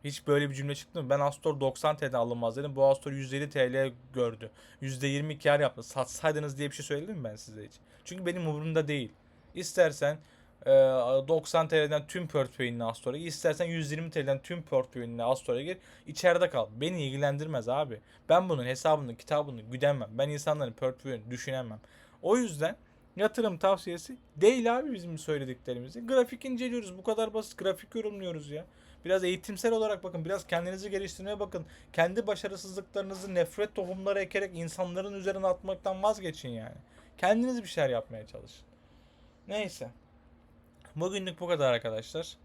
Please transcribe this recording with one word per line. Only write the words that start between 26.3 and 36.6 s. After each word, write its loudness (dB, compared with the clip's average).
inceliyoruz. -4
Bu -16
kadar 0
basit. -6
Grafik -2
yorumluyoruz -6
ya. -8
Biraz 4
eğitimsel 0
olarak 0
bakın. -6
Biraz -4
kendinizi -4
geliştirmeye -6
bakın. -6
Kendi 2
başarısızlıklarınızı -6
nefret 0
tohumları 0
ekerek -2
insanların -4
üzerine -2
atmaktan 0
vazgeçin 0
yani. -10